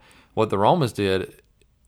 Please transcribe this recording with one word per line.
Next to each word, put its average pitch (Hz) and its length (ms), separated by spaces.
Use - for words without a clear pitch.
What 107 160
the 104 80
Romans 123 380
did 95 480